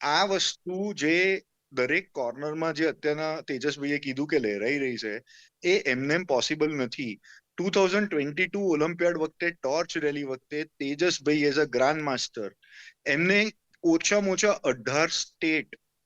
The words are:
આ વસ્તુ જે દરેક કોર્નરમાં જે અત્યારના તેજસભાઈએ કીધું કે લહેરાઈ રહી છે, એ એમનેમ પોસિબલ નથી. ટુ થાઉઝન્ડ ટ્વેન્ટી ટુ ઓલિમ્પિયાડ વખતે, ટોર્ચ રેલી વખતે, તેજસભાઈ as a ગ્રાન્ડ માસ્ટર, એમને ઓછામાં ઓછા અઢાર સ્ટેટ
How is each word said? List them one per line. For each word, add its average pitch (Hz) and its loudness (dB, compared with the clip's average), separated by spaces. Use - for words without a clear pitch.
આ 151 2
વસ્તુ 190 -2
જે 180 2
દરેક 135 0
કોર્નરમાં 151 -4
જે 160 0
અત્યારના 156 -2
તેજસભાઈએ 143 -4
કીધું 139 -4
કે 151 2
લહેરાઈ 110 0
રહી 131 -2
છે, 110 -8
એ 185 2
એમનેમ 143 0
પોસિબલ 156 0
નથી. 123 -4
ટુ 180 -2
થાઉઝન્ડ 196 2
ટ્વેન્ટી 151 -2
ટુ 202 -4
ઓલિમ્પિયાડ 170 2
વખતે, 160 -2
ટોર્ચ 165 -2
રેલી 147 -2
વખતે, 139 -6
તેજસભાઈ 147 0
as 143 2
a 147 4
ગ્રાન્ડ 135 2
માસ્ટર, 120 -4
એમને 185 4
ઓછામાં 190 2
ઓછા 202 2
અઢાર 131 0
સ્ટેટ - -2